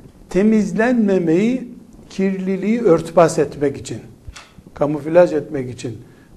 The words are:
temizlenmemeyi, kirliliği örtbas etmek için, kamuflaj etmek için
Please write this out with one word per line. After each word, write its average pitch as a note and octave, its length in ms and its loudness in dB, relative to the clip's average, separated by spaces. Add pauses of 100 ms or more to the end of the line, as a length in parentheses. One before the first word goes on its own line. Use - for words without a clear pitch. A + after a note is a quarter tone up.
(300)
temizlenmemeyi, G#3 1400 2 (420)
kirliliği F#3+ 680 -2
örtbas E3 580 4
etmek C#3 380 -2
için, A#2+ 220 -12 (760)
kamuflaj D3+ 580 2
etmek C#3 380 -6
için A2+ 280 -12 (380)